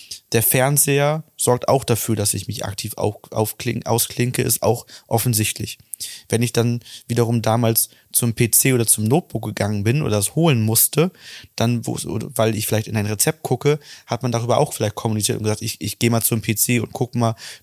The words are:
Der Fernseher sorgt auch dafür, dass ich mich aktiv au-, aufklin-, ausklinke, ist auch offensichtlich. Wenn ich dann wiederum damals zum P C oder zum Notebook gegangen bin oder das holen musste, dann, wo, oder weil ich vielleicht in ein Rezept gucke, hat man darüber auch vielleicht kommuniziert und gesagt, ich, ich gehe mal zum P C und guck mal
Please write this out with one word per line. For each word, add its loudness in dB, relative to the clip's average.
Der 4
Fernseher 2
sorgt 2
auch 4
dafür, 0
dass -2
ich -6
mich -8
aktiv -8
au-, -4
aufklin-, -4
ausklinke, 0
ist 0
auch 2
offensichtlich. -2
Wenn 2
ich 0
dann 2
wiederum 2
damals 2
zum 0
P 2
C 4
oder 4
zum 0
Notebook 0
gegangen -2
bin 2
oder 0
das -2
holen 4
musste, 2
dann, 0
wo, -4
oder -6
weil 2
ich -4
vielleicht 0
in -4
ein 0
Rezept -2
gucke, 0
hat -4
man 0
darüber 2
auch 2
vielleicht -2
kommuniziert -2
und -6
gesagt, -2
ich, -8
ich -6
gehe 4
mal 2
zum 0
P -2
C 0
und -6
guck -4
mal 0